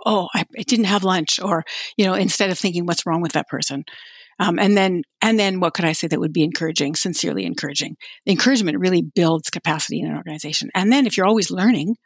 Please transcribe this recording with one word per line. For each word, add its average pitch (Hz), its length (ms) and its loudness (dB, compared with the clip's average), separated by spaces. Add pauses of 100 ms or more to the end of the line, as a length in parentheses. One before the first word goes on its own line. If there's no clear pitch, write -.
Oh, 196 280 2
I, 165 120 -2 (120)
I 208 40 -6
didn't 226 240 2
have 196 180 2
lunch." 185 340 0
Or, 185 260 -2 (340)
you 202 80 6
know, 185 80 2
instead 190 340 0
of 180 100 -2
thinking, 175 280 -2
"What's 170 180 -2
wrong 170 160 0
with 165 120 -2
that 147 160 0
person?" 139 360 -4 (540)
Um, 202 200 0
and 202 180 4
then, 185 260 2 (200)
and 220 160 4
then 190 220 0
what 170 120 0
could 170 140 -2
I 156 60 2
say 160 160 -2
that 160 120 -2
would 151 140 -2
be 160 80 2
encouraging, 156 520 -2
sincerely 165 520 -4
encouraging? - 500 -6 (300)
The 196 60 4
encouragement 196 460 2
really 180 220 2
builds 160 480 0
capacity 156 520 -4
in 160 100 -4
an 147 60 -6
organization. 156 580 -8
And 196 180 2
then 269 140 4
if - 100 -4
you're 190 80 2
always 202 260 2
learning 190 560 2